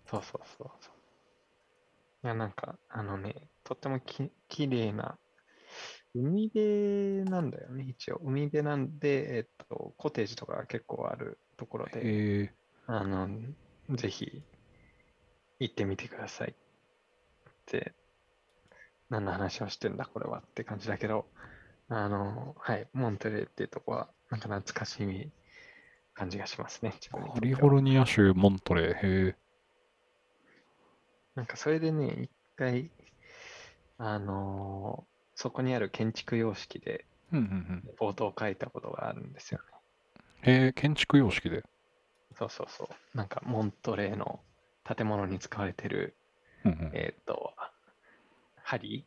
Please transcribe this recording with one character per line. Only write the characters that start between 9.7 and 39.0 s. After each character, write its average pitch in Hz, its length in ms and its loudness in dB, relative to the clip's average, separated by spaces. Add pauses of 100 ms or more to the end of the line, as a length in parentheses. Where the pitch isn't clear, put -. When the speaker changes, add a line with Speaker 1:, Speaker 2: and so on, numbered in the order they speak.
Speaker 1:
コ - 140 -4
テ 113 140 0
ー - 20 0
ジ 113 100 -10
と - 80 -12
か - 100 -6
が - 120 -6
結 - 200 -6
構 - 220 -4
あ - 60 -2
る - 240 -8 (180)
と 117 100 -10
こ 117 120 -10
ろ 117 80 -4
で、 117 160 -8
Speaker 2:
へ 104 400 2
ー。 104 80 -2 (360)
Speaker 1:
あ 107 180 -2
の、 95 240 0 (600)
ぜ 117 200 -2
ひ - 320 -10 (1200)
行 123 100 0
っ - 40 -20
て 107 100 0
み 98 120 0
て - 120 -12
く - 80 -14
だ - 100 -8
さ - 200 -8
い。 - 80 -10 (1160)
で、 - 240 -4 (1160)
何 107 140 -2
の 95 80 0
話 95 300 -4
を 101 60 -4
し - 80 -8
て 110 120 -2
ん 98 80 -2
だ、 - 100 -6
こ - 120 -10
れ - 80 -4
は - 120 -4
っ - 40 -10 (120)
て 113 100 -8
感 104 140 -8
じ 101 100 -8
だ 101 100 -2
け 107 80 -4
ど、 107 200 -2 (640)
あ 107 200 -2
の、 104 500 -4
は - 160 -2
い、 104 200 -6
モ 127 160 2
ン 101 80 -4
ト 113 100 -4
レ 107 140 -2
ー 104 40 -4
っ - 40 -20
て - 120 -6
い - 40 -2
う - 20 -18
と - 120 -10
こ - 120 -6
は、 - 160 -4 (220)
な 110 80 -2
ん - 20 -4
か 107 80 -8
懐 101 260 -6
か - 120 -4
し - 180 -6
い 98 260 -4 (840)
感 92 160 -6
じ 101 80 -6
が 98 80 -6
し - 140 -8
ま 104 80 -8
す - 140 -10
ね、 107 180 -4
自 - 100 -16
分 - 120 -8
に - 40 -8
と 120 100 -6
っ 117 40 0
て - 0 -
は。 - 0 -
Speaker 2:
カ 117 60 0
リ 131 80 4
フ 139 120 8
ォ - 100 12
ル 135 60 8
ニ 135 160 8
ア 127 80 8
州 98 280 10
モ 98 160 10
ン 95 80 2
ト - 160 0
レ 82 160 4
ー、 85 40 0
へ 95 340 4
ー。 92 60 0 (2000)
Speaker 1:
な 123 100 -4
ん - 20 -6
か - 100 -8
そ - 140 0
れ 160 80 4
で 160 140 2
ね、 147 160 2 (140)
一 127 80 -6 (260)
回、 127 340 0 (1080)
あ 107 200 -2
の 98 880 -4
ー、 - 120 -20 (220)
そ - 120 -6
こ 131 100 -2
に 127 100 2
あ 123 60 0
る 101 100 0
建 113 240 -2
築 - 240 -4
様 113 180 2
式 - 260 -12
で、 - 260 -6 (260)
Speaker 2:
う 165 40 2
ん - 20 4
う 123 40 4
ん - 20 4
う - 20 2
ん。 90 400 -4
Speaker 1:
レ - 60 -16
ポ 110 160 -2
ー 101 40 -2
ト 107 140 0
を 95 100 -2
書 107 120 0
い 95 80 -2
た - 120 -6
こ - 120 -10
と - 100 -10
が - 180 -6